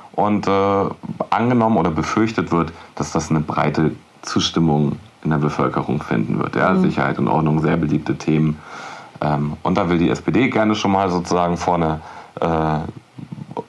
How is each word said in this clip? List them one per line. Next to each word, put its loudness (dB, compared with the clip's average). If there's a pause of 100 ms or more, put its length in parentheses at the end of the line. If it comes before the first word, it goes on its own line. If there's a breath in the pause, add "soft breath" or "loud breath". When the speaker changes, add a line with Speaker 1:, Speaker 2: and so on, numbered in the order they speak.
(120 loud breath)
Speaker 1:
und, 0
äh, 2 (460)
angenommen 2
oder 2
befürchtet 0
wird, 2 (220 loud breath)
dass -6
das -2
eine 2
breite 0 (240)
Zustimmung 0 (240)
in 0
der 2
Bevölkerung -2
finden -2
wird. -4
Ja, 2
Speaker 2:
Mhm. 4
Speaker 1:
Sicherheit 0
und 0
Ordnung, 2
sehr 2
beliebte 0
Themen. 0 (600 loud breath)
Ähm, -2
und 0
da 2
will 2
die 2
S -2
P -4
D 2
gerne 2
schon 0
mal 2
sozusagen 0
vorne, 0 (400 loud breath)
äh, 0 (920)